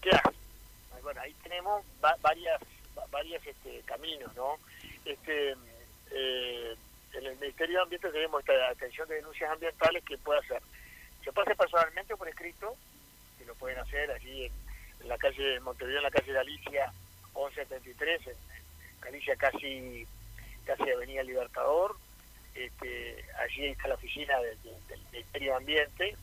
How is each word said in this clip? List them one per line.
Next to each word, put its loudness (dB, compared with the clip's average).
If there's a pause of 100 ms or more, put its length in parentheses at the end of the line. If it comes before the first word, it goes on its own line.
¿qué 2
hace? 8 (680)
Bueno, -8
ahí -10 (100)
tenemos -2 (200)
va-, 8
varias, 4 (380)
va-, -6
varias, -4
este, -12
caminos, -8
¿no? -2 (480)
Este, 0 (560)
eh, -2 (380)
en -8
el -8
Ministerio 0
de 6
Ambiente -2
tenemos 2
esta 6
atención -4
de -4
denuncias -2
ambientales 4
que -6
puede 4
hacer. 0 (640)
Se -4
puede 4
hacer 4
personalmente 4
o -4
por -8
escrito, -6 (640)
que -18
lo -12
pueden -6
hacer 0
allí -6
en, -6 (500)
en -12
la -2
calle 4
de 2
Montevideo, -4
en 2
la 2
calle 4
Galicia 0 (420)
once -2
setenta -8
y -12
tres, 0
en, -10
en -16
Galicia -2
casi, 0 (580)
casi 2
Avenida 0
Libertador. 2 (600)
Este, -8 (140)
allí -2
está -4
la 2
oficina 0
de, 0
de, -14 (120)
del -14 (100)
Ministerio -4
de 4
Ambiente, 2